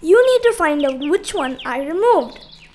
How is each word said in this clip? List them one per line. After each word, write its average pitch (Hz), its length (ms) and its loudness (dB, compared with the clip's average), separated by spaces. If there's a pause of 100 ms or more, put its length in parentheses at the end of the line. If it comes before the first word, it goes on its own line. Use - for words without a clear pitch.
You 403 260 4
need 508 220 2
to 453 80 2
find 302 280 0
out 269 140 -2
which 302 360 -4
one 262 300 -4
I 262 180 -6
removed. 339 580 0 (340)